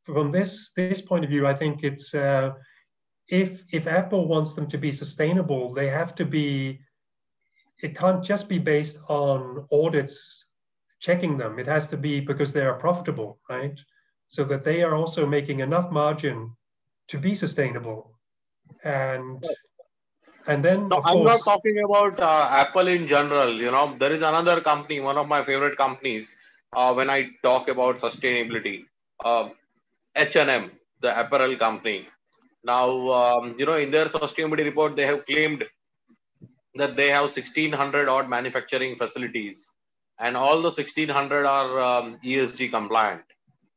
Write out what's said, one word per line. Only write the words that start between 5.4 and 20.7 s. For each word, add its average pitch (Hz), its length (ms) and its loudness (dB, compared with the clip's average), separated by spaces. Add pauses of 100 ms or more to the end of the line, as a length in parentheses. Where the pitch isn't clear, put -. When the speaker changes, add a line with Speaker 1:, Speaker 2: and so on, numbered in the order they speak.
Speaker 1:
they 139 140 -2
have 160 260 -4
to 175 100 -4
be, 139 560 -2 (1000)
it 156 160 -10
can't 185 280 0
just 202 240 -4
be 185 100 0
based 151 400 0 (100)
on 139 640 -2
audits - 760 -2 (540)
checking 170 360 0
them. 113 220 -6
It 127 80 -6
has 151 220 0
to 147 80 -8
be 143 240 -2
because 139 320 -2
they 143 120 0
are 131 100 0
profitable, 151 640 -4 (120)
right? 135 280 -8 (500)
So - 160 -2
that 139 200 -2
they 165 180 2
are 160 120 2
also 160 320 0
making 143 340 0
enough 170 300 0
margin 147 680 -2 (520)
to 143 100 -8
be 185 160 0
sustainable. 120 840 -6 (680)
And, 131 580 -4
Speaker 2:
Right. 160 140 -6 (880)
Speaker 1:
and 143 180 0
then, 190 240 2